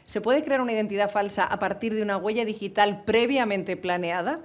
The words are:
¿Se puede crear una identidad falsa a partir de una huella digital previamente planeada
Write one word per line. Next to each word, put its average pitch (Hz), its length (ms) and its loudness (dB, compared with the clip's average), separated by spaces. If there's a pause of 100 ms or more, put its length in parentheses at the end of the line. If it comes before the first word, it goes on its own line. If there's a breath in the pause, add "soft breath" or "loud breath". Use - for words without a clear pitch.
¿Se - 160 -4
puede 254 220 2
crear 269 180 0
una 240 100 -2
identidad 202 400 0
falsa 202 320 0
a 190 160 0
partir 208 340 -2
de 220 80 0
una 202 160 -2
huella 214 280 -2
digital 208 600 0
previamente 220 720 2
planeada 180 680 -2